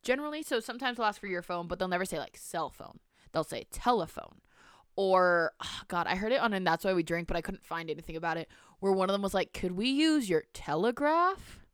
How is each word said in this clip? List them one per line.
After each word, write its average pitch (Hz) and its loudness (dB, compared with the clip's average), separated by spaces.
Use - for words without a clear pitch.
generally. 302 -4
So 240 -2
sometimes 247 -6
they'll 226 0
ask 202 -2
for 202 -12
your 180 -4
phone, 175 -6
but 175 -6
they'll 185 0
never 180 0
say, 170 -6
like, - -12
cell 160 -6
phone. - -18
They'll 160 0
say 123 -8
telephone. 175 -2
Or, 180 4
oh, - -10
God, 175 -2
I - 0
heard 208 -2
it 269 2
on 233 2
And 190 -2
That's 165 2
Why 190 2
We 175 4
Drink, 170 -2
but 175 -2
I 170 0
couldn't - -10
find 165 -6
anything 160 -8
about 160 -2
it, 165 -6
where 196 2
one 190 4
of 196 4
them 202 2
was 196 0
like, 185 2
"Could 180 -2
we 190 0
use 285 4
your 156 4
telegraph?" 285 0